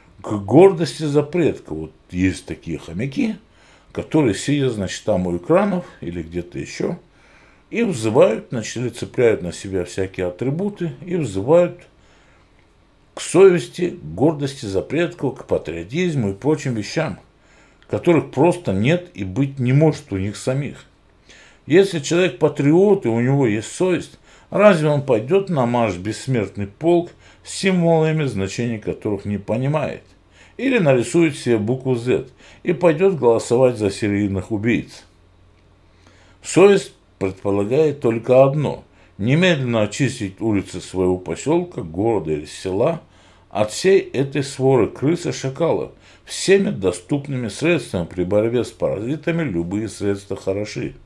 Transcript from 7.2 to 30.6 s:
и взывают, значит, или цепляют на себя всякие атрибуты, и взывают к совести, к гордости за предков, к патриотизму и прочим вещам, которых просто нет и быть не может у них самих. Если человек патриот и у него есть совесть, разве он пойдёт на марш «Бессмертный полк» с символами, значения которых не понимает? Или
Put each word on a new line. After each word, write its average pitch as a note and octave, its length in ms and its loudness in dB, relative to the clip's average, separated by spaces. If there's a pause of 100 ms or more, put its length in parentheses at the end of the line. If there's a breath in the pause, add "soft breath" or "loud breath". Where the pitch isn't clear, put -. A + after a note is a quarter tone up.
и G3+ 100 -4
взывают, E3 720 2
значит, A2+ 260 -8
или A#2+ 120 -4
цепляют A2 520 0
на F2 100 -6
себя F#2 340 -6
всякие F#2 420 -6
атрибуты, E3 640 -4 (120)
и F3+ 120 -6
взывают D3 640 0 (1300 soft breath)
к - 80 -14
совести, F3 680 4
к - 140 -12
гордости C#3 640 -2
за F#2+ 160 -2
предков, D3+ 580 -4
к - 60 -18
патриотизму G2+ 840 -2
и - 20 -8
прочим C3+ 420 -2
вещам, G#2+ 440 -6 (720 soft breath)
которых D3+ 420 2
просто E3 400 0
нет C3+ 420 0
и G2+ 100 -10
быть C3+ 360 -4
не B2 140 0
может D3 400 2
у G2 40 -4
них G2 200 -6
самих. C3 480 -6 (800 soft breath)
Если F3 340 4
человек E3+ 400 0
патриот D3+ 640 4
и A#2 40 2
у A2+ 100 2
него C3 280 2
есть G#2 240 -2
совесть, - 460 -2 (320 soft breath)
разве E3+ 400 4
он C#3+ 140 0
пойдёт C3+ 460 0
на C#3 160 0
марш A#2 320 0
«Бессмертный G2+ 720 -4
полк» E3+ 440 0 (320 soft breath)
с - 100 -14
символами, E3 720 2
значения A2 540 -4
которых G2 460 -4
не G2+ 120 -4
понимает? B2 640 -4 (540 soft breath)
Или B3+ 220 0